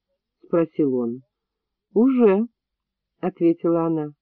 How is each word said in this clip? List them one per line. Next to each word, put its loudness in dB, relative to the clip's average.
спросил -2
он. -4
"Уже", — 2
ответила -2
она. -4